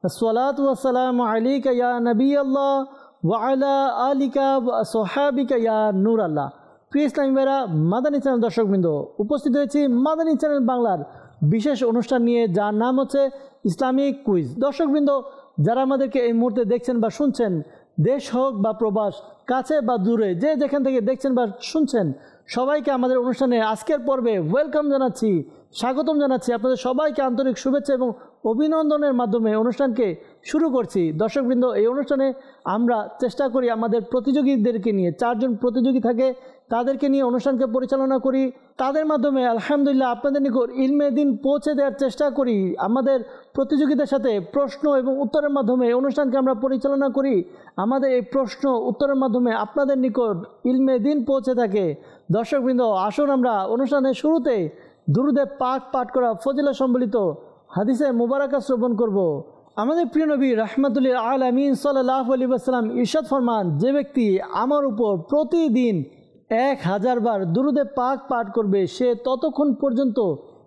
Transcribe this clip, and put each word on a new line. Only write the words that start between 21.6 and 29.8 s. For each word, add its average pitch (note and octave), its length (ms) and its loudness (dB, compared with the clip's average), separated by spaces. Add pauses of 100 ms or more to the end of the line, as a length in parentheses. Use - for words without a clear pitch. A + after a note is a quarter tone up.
শুনছেন, A3+ 520 0 (340)
সবাইকে C#4 440 -2
আমাদের B3+ 260 0
অনুষ্ঠানে B3 440 0
আজকের A3 380 -2
পর্বে A#3+ 400 0
ওয়েলকাম C#4+ 500 0
জানাচ্ছি, A3+ 540 0 (300)
স্বাগতম C#4 460 0
জানাচ্ছি। C4 340 0
আপনাদের A#3+ 240 0
সবাইকে C4+ 440 -2
আন্তরিক C4 360 0
শুভেচ্ছা C#4 360 0
এবং B3 200 0 (320)
অভিনন্দনের D4 680 2
মাধ্যমে A3+ 420 0
অনুষ্ঠানকে A3+ 600 0 (280)